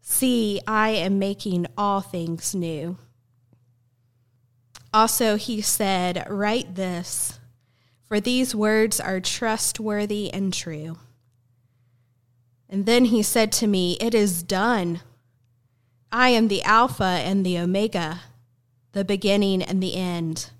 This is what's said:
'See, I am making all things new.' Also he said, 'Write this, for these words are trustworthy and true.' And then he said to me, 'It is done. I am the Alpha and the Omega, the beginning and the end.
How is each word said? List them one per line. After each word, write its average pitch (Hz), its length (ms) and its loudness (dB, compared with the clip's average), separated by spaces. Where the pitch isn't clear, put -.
'See, 233 680 0
I 220 220 2
am 196 280 0
making 196 480 -2
all 202 240 0
things 170 540 -6
new.' 170 420 -6
Also 220 400 4
he 214 260 -4
said, 180 680 -2
'Write 208 460 -2
this, 180 640 -6
for 208 160 -2
these 254 340 0
words 214 460 2
are 190 180 -4
trustworthy 208 1120 -2
and 196 220 -2
true.' 160 420 -8
And 196 140 -2
then 240 220 6
he 220 160 4
said 214 300 2
to - 140 0
me, 185 320 2
'It 226 140 0
is 202 300 2
done. 185 580 0
I 247 160 4
am 226 200 4
the 196 160 0
Alpha 226 380 4
and 185 420 0
the 180 140 0
Omega, 180 600 0
the 196 140 -2
beginning 196 560 2
and 190 200 -2
the 185 120 -2
end. 170 640 -4